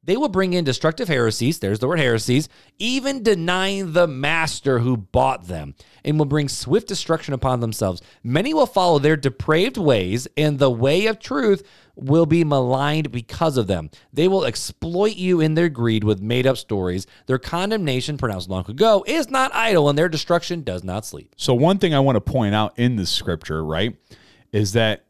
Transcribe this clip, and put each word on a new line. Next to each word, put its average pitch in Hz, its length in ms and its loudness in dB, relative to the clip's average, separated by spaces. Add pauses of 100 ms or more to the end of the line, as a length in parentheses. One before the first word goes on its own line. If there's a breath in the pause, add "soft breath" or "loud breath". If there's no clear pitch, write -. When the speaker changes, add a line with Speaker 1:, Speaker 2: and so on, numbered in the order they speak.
Speaker 1:
They 185 120 2
will 294 100 0
bring 185 240 0
in 175 120 2
destructive 160 440 -2
heresies," 120 500 0
there's 107 220 -2
the 127 80 0
word 170 100 0
heresies, 127 500 2 (300 soft breath)
"even 254 460 -2
denying 185 720 0
the 175 120 6
master 143 760 -2
who 123 180 0
bought 123 500 -2
them, 76 260 -8 (300 soft breath)
and 151 140 0
will 151 80 2
bring 143 220 -2
swift 202 380 -2
destruction 160 480 -4
upon 127 260 -2
themselves. 110 400 -4 (220 soft breath)
Many 175 320 -2
will 294 120 4
follow 170 340 2
their 151 160 4
depraved 156 600 0
ways, 120 580 0
and 147 240 0
the 139 100 6
way 139 360 2
of 220 120 -2
truth 233 440 0 (340 soft breath)
will 156 300 4
be 165 180 4
maligned 143 680 0
because 131 440 -2
of 110 120 2
them. 82 200 -2 (240 soft breath)
They 147 160 2
will 190 160 2
exploit 175 720 -4
you 180 260 0
in 156 140 2
their 170 140 2
greed 117 360 0
with 104 160 0
made-up 123 380 0
stories. 95 480 -4 (200 soft breath)
Their 131 120 0
condemnation, 165 800 -4
pronounced 95 320 -6
long 92 180 -4
ago, 196 380 2
is 302 240 -2
not 262 240 0
idle, 190 340 2
and 143 80 2
their 170 140 2
destruction 165 540 -2
does 90 200 -8
not 92 220 -6
sleep." - 320 -16
Speaker 2:
So 131 160 2
one 165 240 4
thing 180 160 2
I 139 60 4
want 135 160 4
to 101 40 4
point 107 340 0
out 107 240 0
in 120 180 2
this 95 140 -2
scripture, 80 540 -4
right, 80 320 -2 (560 soft breath)
is 104 220 0
that 110 360 0